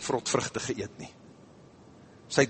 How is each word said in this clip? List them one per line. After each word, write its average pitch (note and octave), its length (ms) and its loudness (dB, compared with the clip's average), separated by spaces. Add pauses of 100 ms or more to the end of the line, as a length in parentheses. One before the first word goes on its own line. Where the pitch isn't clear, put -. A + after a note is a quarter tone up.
vrotvrugte - 560 0
geëet - 400 -6
nie. - 120 -12 (1200)
Sy, C#3 180 6